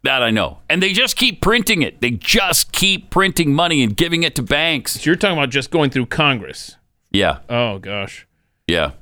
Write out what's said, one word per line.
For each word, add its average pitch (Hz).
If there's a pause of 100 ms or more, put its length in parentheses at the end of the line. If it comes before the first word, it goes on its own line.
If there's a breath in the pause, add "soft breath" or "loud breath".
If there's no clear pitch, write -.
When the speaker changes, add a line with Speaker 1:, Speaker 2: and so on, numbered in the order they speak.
Speaker 1:
That 135
I 117
know. 107 (100)
And 170
they 196
just 240
keep 240
printing 214
it. -
They 120
just 180
keep 190
printing 170
money 160
and 104
giving 170
it 160
to 139
banks. 147
Speaker 2:
So -
you're 170
talking 185
about 139
just 135
going 147
through 123
Congress? 123 (340)
Speaker 1:
Yeah. 98 (100)
Speaker 2:
Oh, 120
gosh. 98 (420)
Speaker 1:
Yeah. 80